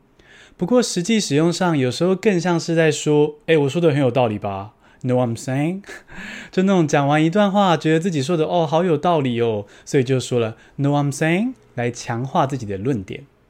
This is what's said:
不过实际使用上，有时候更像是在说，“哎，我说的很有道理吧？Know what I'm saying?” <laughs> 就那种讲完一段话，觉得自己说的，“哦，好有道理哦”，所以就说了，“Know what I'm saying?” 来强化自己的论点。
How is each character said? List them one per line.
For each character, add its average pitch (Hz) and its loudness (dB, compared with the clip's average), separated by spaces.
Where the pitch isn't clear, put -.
不 - -6
过 240 2
实 185 -4
际 220 0
使 139 -2
用 165 2
上， 170 0
有 127 0
时 120 -4
候 185 2
更 185 0
像 170 0
是 165 -4
在 160 4
说 151 2
，“哎， 165 4
我 143 2
说 170 -4
的 165 4
很 139 2
有 127 2
道 123 2
理 104 -2
吧？ 98 -8
Know 123 0
what 123 0
I'm 117 -4
saying?” 147 -4
<laughs> - -16
就 185 0
那 196 4
种 170 4
讲 143 2
完 151 2
一 160 2
段 202 2
话， 190 4
觉 156 0
得 160 2
自 185 -2
己 147 0
说 170 -2
的 156 0
，“哦， 175 0
好 160 0
有 175 2
道 165 2
理 120 -2
哦”， 110 -2
所 143 0
以 - 4
就 131 0
说 123 -2
了， 110 -4
“Know 139 0
what 143 2
I'm 139 -2
saying?” 185 0
来 120 -2
强 120 -8
化 143 0
自 135 -4
己 117 -8
的 101 -6
论 110 -4
点。 139 -14